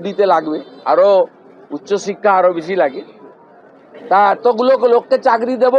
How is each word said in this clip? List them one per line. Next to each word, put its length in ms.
ডিতে 220
লাগবে, 320
আরও 180
উচ্চশিক্ষা 680
আরও 200
বেশি 180
লাগে। 260
তা 100
এতগুলো 400
লোককে 240
চাকরি 380
দেব 220